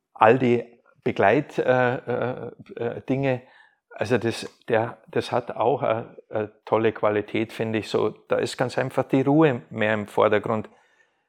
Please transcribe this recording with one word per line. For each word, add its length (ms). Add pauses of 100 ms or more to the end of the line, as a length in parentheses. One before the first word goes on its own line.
(140)
all 240
die 420 (240)
Begleit-, 540
äh, 360
äh, 560 (260)
äh, 260
Dinge. 400 (480)
Also 280
das, 300 (200)
der, 300 (100)
das 240
hat 240
auch 260
eine, 340 (140)
eine 220 (120)
tolle 280
Qualität, 600
finde 260
ich 100
so. 220 (180)
Da 80
ist 200
ganz 220
einfach 260
die 180
Ruhe 480
mehr 240
im 120
Vordergrund. 600 (600)